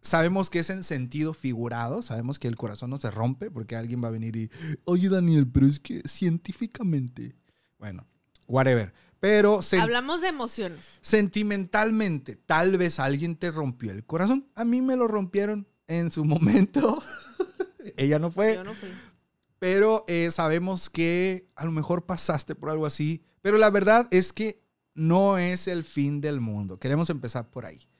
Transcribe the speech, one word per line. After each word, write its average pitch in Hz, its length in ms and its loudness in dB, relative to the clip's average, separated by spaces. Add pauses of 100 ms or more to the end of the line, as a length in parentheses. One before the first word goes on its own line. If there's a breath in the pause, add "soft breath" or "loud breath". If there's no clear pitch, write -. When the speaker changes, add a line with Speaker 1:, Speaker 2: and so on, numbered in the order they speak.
Speaker 1:
Sabemos 175 500 2
que 170 100 -2
es 165 100 -6
en 190 120 -8
sentido 151 520 -4
figurado, 120 680 -4
sabemos 120 380 -6
que 123 80 -4
el 120 80 -4
corazón 120 340 -10
no 135 60 -8
se 120 140 -6
rompe 127 420 -4
porque 113 240 -10
alguien 117 260 -6
va 113 60 -4
a 113 40 -6
venir 110 240 -6
y, 110 140 -6 (340 loud breath)
"Oye, 180 240 2
Daniel, 170 440 4
pero 135 140 6
es 143 120 4
que - 300 -10
científicamente", 165 1300 -4 (420)
bueno, 95 280 -14 (420)
whatever. 123 440 2 (280 soft breath)
Pero 208 380 6
sen- 180 220 2
Speaker 2:
Hablamos 247 400 0
de 370 80 -2
emociones. 226 600 -6 (140)
Speaker 1:
sentimentalmente, 208 1300 0
tal 180 420 2
vez 175 220 0
alguien 143 360 -2
te 175 160 -4
rompió 123 400 -6
el 107 120 -12
corazón. 214 520 0
A 226 80 -4
mí 240 180 2
me 262 140 2
lo 240 120 2
rompieron 202 580 -2 (220)
en 170 240 -2
su 156 120 -2
momento. 202 760 4 (360)
<laughs> - 580 -8
Ella 143 240 2
no 170 100 -2
fue. 208 240 2
Speaker 2:
Yo 185 100 -8
no 214 100 -12
fui. 196 160 -14 (680 loud breath)
Speaker 1:
Pero, 208 480 2
eh, 170 240 0
sabemos 175 580 -2
que 180 680 -2
a 151 80 -8
lo 165 80 -2
mejor 165 340 -2
pasaste 160 480 -4
por - 160 -8
algo 156 160 -2
así. 151 380 -4 (180)
Pero 208 160 4
la 214 120 8
verdad 214 420 4
es 185 200 2
que 214 300 -8 (320)
no 180 440 4
es 180 280 -2
el 175 160 -4
fin 143 380 -2
del 147 200 -4
mundo. 104 380 -6
Queremos 151 320 0
empezar 120 400 -6
por 107 160 -12
ahí. - 220 -20 (120)